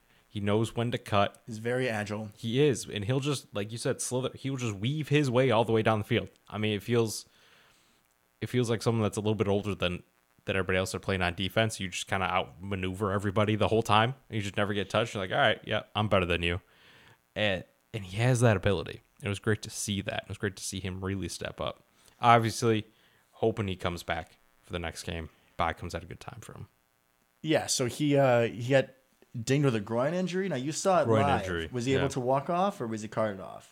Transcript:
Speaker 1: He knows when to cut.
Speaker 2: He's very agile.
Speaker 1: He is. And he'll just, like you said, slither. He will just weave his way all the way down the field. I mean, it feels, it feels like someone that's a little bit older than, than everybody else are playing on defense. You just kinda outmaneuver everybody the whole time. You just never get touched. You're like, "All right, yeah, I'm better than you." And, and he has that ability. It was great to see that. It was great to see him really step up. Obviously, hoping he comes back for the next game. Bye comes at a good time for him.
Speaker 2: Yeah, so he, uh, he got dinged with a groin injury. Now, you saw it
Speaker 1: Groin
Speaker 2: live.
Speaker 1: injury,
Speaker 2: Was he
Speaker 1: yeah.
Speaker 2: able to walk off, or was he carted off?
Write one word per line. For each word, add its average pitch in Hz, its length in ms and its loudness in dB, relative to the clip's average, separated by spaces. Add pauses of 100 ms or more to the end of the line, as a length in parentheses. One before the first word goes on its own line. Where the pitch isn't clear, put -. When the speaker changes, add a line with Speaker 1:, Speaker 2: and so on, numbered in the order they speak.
(280)
Speaker 1:
He 107 120 -10
knows 104 360 2
when 120 160 -2
to 120 60 -2
cut. - 480 0
Speaker 2:
He's 110 140 -10
very 123 280 -2
agile. 104 480 -4
Speaker 1:
He 120 300 2
is. 120 260 0
And 101 140 -4
he'll 131 140 0
just, 135 340 -4
like 104 180 -4
you 117 60 -10
said, 127 240 -2
slither. 127 320 -2
He - 160 -8
will 135 80 -4
just 117 180 -2
weave 135 340 -4
his 143 200 4
way 123 220 4
all 113 120 6
the 113 100 2
way 110 100 4
down 110 160 4
the 101 60 -4
field. 101 240 0 (200)
I - 80 -8
mean, 107 160 0
it 98 80 -4
feels, 117 440 0 (1160)
it 113 80 -6
feels 123 200 2
like 113 120 0
someone 113 220 2
that's 101 140 0
a 107 40 -2
little 107 140 2
bit 101 120 0
older 101 280 0
than, 87 260 -2 (440)
than 98 100 -2
everybody 92 240 2
else 95 160 -2
are 90 40 -4
playing 95 220 0
on 87 140 0
defense. 107 440 0
You 92 100 -6
just - 180 -8
kinda 95 180 0
outmaneuver 92 880 -2
everybody 104 440 2
the 101 120 2
whole 110 160 2
time. 110 320 4 (140)
You 107 120 -4
just 101 160 -6
never 104 160 0
get 101 160 -4
touched. 110 240 0
You're 101 100 -6
like, 92 80 -6
"All 123 60 0
right, 123 280 2
yeah, 110 180 -2 (120)
I'm 104 120 2
better 95 180 4
than 85 160 0
you." 87 200 0 (720)
And, 98 280 0 (300)
and 104 100 -6
he 92 140 -10
has 120 240 4
that 110 160 6
ability. - 460 -2 (180)
It 101 80 -4
was 98 100 -4
great 107 220 0
to - 80 -12
see 98 320 -4
that. 107 220 -6
It - 40 -20
was 98 100 -8
great 98 200 -4
to - 60 -14
see 92 180 -8
him 92 180 -6
really 95 300 -4
step - 320 -10
up. - 240 -6 (340)
Obviously, 113 680 4 (460)
hoping 110 380 -2
he 90 80 -4
comes 87 260 -4
back - 340 -6 (260)
for - 100 -12
the 87 60 -4
next 82 240 -8
game. 82 260 -8 (260)
Bye 82 160 0
comes 85 240 -10
at 87 80 -8
a - 20 -16
good - 140 -16
time - 220 -16
for - 100 -18
him. - 160 -16 (760)
Speaker 2:
Yeah, 147 260 0
so - 180 0
he, 143 320 2
uh, 127 240 6
he 117 300 -2
got 131 160 4 (540)
dinged 139 220 2
with 127 120 4
a 110 40 0
groin 117 340 -2
injury. 185 360 -2
Now, 143 80 -2
you 143 160 -4
saw 175 300 2
it - 20 2
Speaker 1:
Groin 113 160 4
Speaker 2:
live. 135 220 4
Speaker 1:
injury, 85 280 -2
Speaker 2:
Was 123 140 -4
he 135 80 2
Speaker 1:
yeah. 135 60 4
Speaker 2:
able - 100 0
to 143 100 -4
walk 131 300 0
off, 185 320 0
or 120 60 -4
was 110 140 -6
he 110 60 -10
carted 104 320 -2
off? 52 320 -14